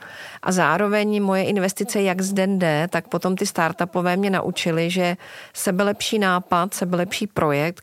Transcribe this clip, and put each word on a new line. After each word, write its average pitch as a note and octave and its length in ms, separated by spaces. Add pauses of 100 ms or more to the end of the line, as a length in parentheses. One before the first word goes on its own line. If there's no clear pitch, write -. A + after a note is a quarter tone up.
(440)
A - 80
zároveň G3+ 720
moje F#3+ 200
investice G3 580
jak F#3 200
z F#3+ 120
den G3 260
D, D#3+ 320
tak E3+ 160
potom F#3 280
ty G3 100
startupové F3 720
mě G3 120
naučily, E3+ 600
že F3+ 280 (360)
sebelepší G3+ 640
nápad, F#3 540
sebelepší F3+ 540
projekt, D#3 560